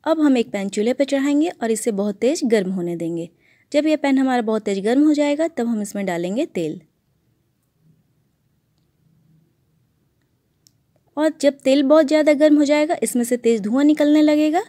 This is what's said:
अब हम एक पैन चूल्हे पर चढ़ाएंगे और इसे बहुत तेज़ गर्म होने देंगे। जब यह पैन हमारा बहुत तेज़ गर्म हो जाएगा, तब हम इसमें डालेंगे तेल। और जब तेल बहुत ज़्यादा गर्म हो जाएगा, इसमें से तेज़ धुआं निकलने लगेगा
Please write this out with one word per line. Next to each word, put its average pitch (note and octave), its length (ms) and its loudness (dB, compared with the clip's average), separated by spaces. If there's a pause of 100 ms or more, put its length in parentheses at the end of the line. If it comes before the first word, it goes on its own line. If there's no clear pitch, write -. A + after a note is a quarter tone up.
अब D#4+ 180 0
हम C4+ 160 4
एक A3+ 140 -4
पैन G3 180 -6
चूल्हे G#3+ 240 -2
पर C#4 120 0
चढ़ाएंगे C#4+ 440 0
और A3+ 220 -6
इसे A3+ 200 -4
बहुत G3+ 240 -4
तेज़ D4+ 300 -2
गर्म G3+ 260 0
होने F3 240 -4
देंगे। E3 340 -8 (420)
जब D4 160 0
यह D4+ 100 2
पैन C#4 200 0
हमारा C4 240 0
बहुत A3 220 -4
तेज़ G3 160 -4
गर्म A#3+ 260 0
हो D4+ 80 4
जाएगा, D4 340 0
तब A#3+ 200 -6
हम A3 140 -4
इसमें G3+ 240 -8
डालेंगे F#3 400 -4
तेल। E3 340 -8 (4000)
और D#4 240 0
जब C#4 160 0
तेल C4+ 260 2
बहुत D4+ 240 4
ज़्यादा D4+ 260 2
गर्म D4 240 4
हो D4+ 60 4
जाएगा, D4+ 400 0
इसमें A#3+ 200 -2
से A#3+ 140 -2
तेज़ A#3 240 0
धुआं A#3+ 220 0
निकलने D4+ 380 4
लगेगा D4+ 480 2